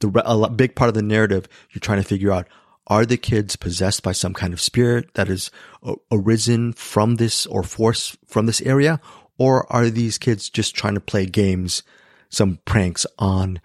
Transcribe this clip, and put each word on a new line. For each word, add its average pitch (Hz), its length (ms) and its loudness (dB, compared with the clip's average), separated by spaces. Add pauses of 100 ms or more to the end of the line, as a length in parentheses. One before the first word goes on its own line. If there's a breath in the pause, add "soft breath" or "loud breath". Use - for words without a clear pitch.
the, 107 240 0
a 117 100 0
lo-, 107 140 2
big 120 260 0
part 123 140 2
of 107 60 2
the 107 80 0
narrative 107 460 2 (220 loud breath)
you're - 100 -12
trying 101 220 -2
to - 60 -6
figure 98 240 0
out. 90 160 -2 (400 soft breath)
Are 110 180 4
the 120 100 0
kids 104 380 -2
possessed 92 480 -4
by 92 100 -2
some 92 220 -4
kind 90 180 -6
of 85 80 -8
spirit 120 540 0
that 95 140 -2
is, 95 240 -6 (320 loud breath)
uh, 123 100 -8 (160)
arisen 113 600 2
from 113 440 0
this 113 300 -2
or 98 160 -2
force - 540 -2 (100)
from 110 200 0
this - 160 0
area? 143 380 2 (380 loud breath)
Or 131 340 2
are 117 180 4
these 113 280 -2
kids 110 320 -2
just - 240 -2
trying 101 200 -2
to 101 60 -2
play 95 260 -2
games, 92 560 0 (460 soft breath)
some 95 360 0
pranks 90 400 0 (140)
on 95 460 0